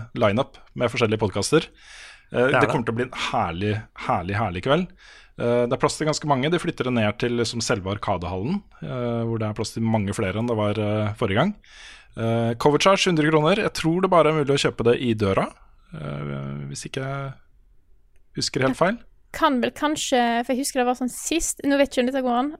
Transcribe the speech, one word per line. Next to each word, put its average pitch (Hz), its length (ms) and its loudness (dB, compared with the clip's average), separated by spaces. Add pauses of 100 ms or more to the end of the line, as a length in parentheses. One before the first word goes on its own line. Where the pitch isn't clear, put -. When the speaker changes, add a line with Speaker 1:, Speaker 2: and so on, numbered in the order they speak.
(160)
Speaker 1:
lineup 113 420 2 (160)
med 123 160 0
forskjellige 110 320 0
podcaster. 104 460 2 (680)
Eh, 123 140 4
Speaker 2:
Det 143 80 4
er 127 40 4
Speaker 1:
det - 20 4
Speaker 2:
det. 107 80 4
Speaker 1:
kommer 123 180 0
til 117 80 -2
å - 20 -4
bli 123 80 -2
en - 140 -10 (100)
herlig, 104 460 0 (320)
herlig, 101 280 0
herlig 92 280 -4
kveld. 165 240 2 (500)
Eh, 120 300 0
det 123 60 -4
er 127 40 0
plass 147 200 0
til 151 100 -2
ganske 151 200 -2
mange. 139 220 2
De 175 80 2
flytter - 280 -4
det 127 80 0
ned 104 260 0
til 120 180 0
liksom 117 240 -2
selve 98 340 -2
Arkadehallen, 95 680 -4 (180)
eh, 123 420 -4
hvor 113 140 -2
det 107 100 -2
er 107 60 -4
plass 107 200 -6
til 113 100 -2
mange 107 320 2
flere 95 240 -2
enn 117 80 -2
det 117 100 0
var, 104 220 0
eh, 107 340 0
forrige 98 240 -2
gang. 190 180 2 (600)
Eh, 117 380 0
cover 147 240 4
charge 190 260 4
hundre 160 240 4
kroner. 156 320 4
Jeg 185 120 -2
tror 165 280 0
det 190 80 2
bare 165 240 6
er 151 100 2
mulig 135 60 0
å 139 100 2 (120)
kjøpe - 120 -2
det 120 160 6
i 120 140 0
døra, 107 320 2 (480)
eh, 143 800 -8
hvis - 180 -12
ikke 135 140 -8
jeg 135 300 -8 (1040)
husker 135 280 -2
helt 131 120 0
feil. 196 200 2 (340)
Speaker 3:
Kan 277 300 0
vel 240 100 0
kanskje, 240 720 0
for 269 100 -2
jeg 269 80 -2
husker 277 180 -2
det 247 60 0
var 247 80 2
sånn 254 160 -4
sist, - 520 -4
nå 277 140 2
vet 277 140 2
ikke - 80 -2
om 240 80 2
dette 262 160 -2
går 240 160 0
an, 294 200 -2